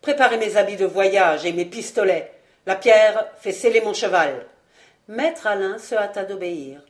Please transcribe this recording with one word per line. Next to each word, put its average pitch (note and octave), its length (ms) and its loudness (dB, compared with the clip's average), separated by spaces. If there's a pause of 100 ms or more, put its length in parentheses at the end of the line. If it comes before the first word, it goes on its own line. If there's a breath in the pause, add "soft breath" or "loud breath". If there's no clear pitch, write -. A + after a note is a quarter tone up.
préparez C4 360 2
mes G#3+ 200 -2
habits G3+ 180 2
de F#3+ 100 -2
voyage F3+ 600 2
et E3+ 80 -2
mes F3 120 -2
pistolets. F#3+ 680 -2 (340 soft breath)
Lapierre, G#3+ 600 4 (140)
fais - 120 -8
seller A3+ 300 2
mon G#3 120 -4
cheval. E3 520 -2 (640 soft breath)
Maître C#4+ 400 -4
Alain G3 300 -2
se A3+ 180 -10
hâta G3+ 280 -4
d'obéir. F3 680 -10